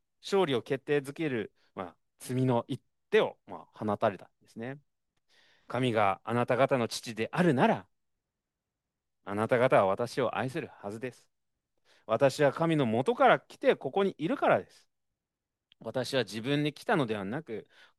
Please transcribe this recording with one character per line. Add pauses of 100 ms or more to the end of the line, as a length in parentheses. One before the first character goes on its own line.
(240)
勝
利
を
決
定
づ
け
る、 (240)
ま
あ、 (240)
罪
の
一 (280)
手
を、 (100)
ま
あ、
放
た
れ
た
ん (140)
で
す
ね。 (880)
「神
が
あ
な
た
方
の
父
で
あ
る
な
ら、 (1400)
あ
な
た
方
は
私
を
愛
す
る (120)
は
ず
で
す。 (800)
私
は
神
の
元
か
ら
来
て
こ
こ
に
い
る
か
ら
で
す。 (920)
私
は
自
分
で
来
た
の
で
は
な
く、 (320)